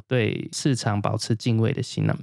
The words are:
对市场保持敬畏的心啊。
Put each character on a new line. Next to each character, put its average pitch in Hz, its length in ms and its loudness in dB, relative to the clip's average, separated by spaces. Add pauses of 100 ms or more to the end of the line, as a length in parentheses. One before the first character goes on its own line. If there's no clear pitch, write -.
对 113 460 0
市 143 220 2
场 104 260 0
保 107 160 0
持 - 180 -2
敬 113 240 2
畏 113 140 2
的 - 100 -2
心 - 260 0
啊。 - 120 0